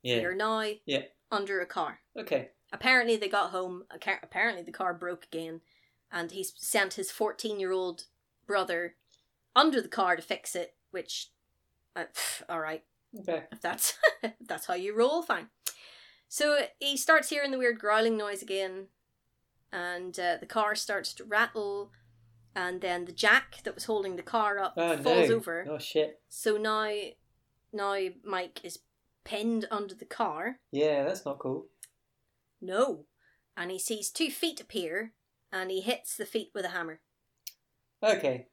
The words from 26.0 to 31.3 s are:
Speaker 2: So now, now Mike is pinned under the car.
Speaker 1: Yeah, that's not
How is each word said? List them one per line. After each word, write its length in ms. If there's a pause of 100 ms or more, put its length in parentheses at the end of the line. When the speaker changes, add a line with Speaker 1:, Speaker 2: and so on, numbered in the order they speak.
Speaker 2:
So 280
now, 360 (800)
now 240 (280)
Mike 400
is 160 (440)
pinned 460
under 240
the 100
car. 560 (120)
Speaker 1:
Yeah, 320
that's 200
not 140